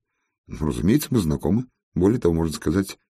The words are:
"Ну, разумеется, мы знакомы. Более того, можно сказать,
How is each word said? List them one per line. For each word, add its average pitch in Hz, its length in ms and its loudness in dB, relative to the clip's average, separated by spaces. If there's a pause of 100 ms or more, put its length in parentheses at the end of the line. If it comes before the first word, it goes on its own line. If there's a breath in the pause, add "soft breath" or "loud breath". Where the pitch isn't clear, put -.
(480)
"Ну, - 200 -6
разумеется, 78 440 0
мы 127 80 2
знакомы. 80 480 0 (260)
Более 98 260 2
того, 87 140 2
можно 82 200 -2
сказать, 90 460 -2 (120)